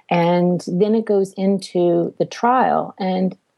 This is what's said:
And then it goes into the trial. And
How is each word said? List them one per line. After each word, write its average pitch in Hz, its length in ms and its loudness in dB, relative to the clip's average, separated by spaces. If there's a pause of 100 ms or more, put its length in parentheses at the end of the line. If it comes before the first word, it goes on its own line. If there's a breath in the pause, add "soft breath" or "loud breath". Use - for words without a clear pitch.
And 175 560 2
then 208 300 0
it 226 80 0
goes 196 300 0
into 180 840 0
the 170 80 -2
trial. 202 720 0
And 185 400 -2 (200)